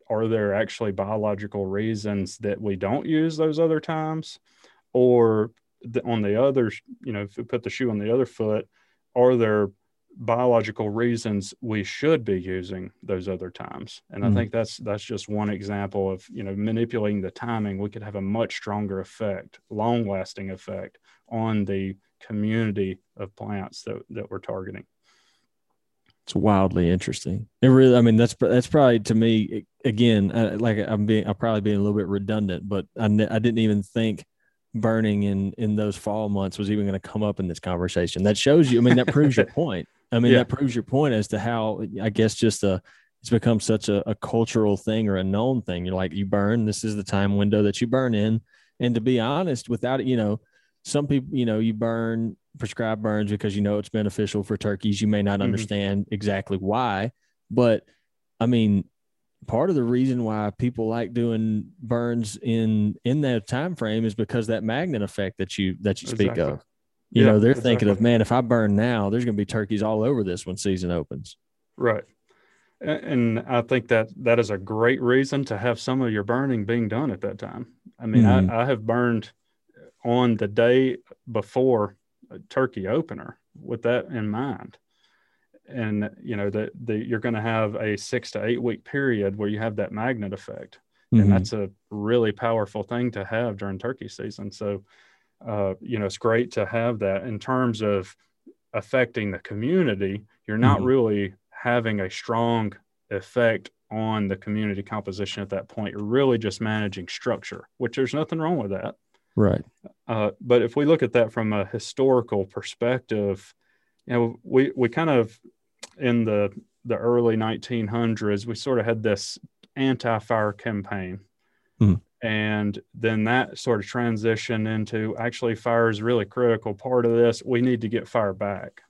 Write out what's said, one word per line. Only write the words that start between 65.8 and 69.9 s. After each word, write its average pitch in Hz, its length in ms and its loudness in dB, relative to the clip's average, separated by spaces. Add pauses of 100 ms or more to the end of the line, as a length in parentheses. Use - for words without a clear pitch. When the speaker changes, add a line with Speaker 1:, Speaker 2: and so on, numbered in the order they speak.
Speaker 2:
that 98 200 0
you - 60 -14
speak 110 240 0
Speaker 1:
Exactly. 85 120 0 (100)
Speaker 2:
of. 71 100 -10 (480)
You 117 140 6
Speaker 1:
Yeah, 110 60 8
Speaker 2:
know, 107 80 8
they're 117 140 6
thinking 117 360 2
of, 98 80 4
Speaker 1:
exactly. 107 140 0
Speaker 2:
"Man, 117 100 6
if 107 100 0
I 127 100 4
burn 113 340 2
now, 107 340 2
there's 120 160 0
gonna 113 120 -2
be 101 80 0
turkeys 107 380 -2
all 107 200 0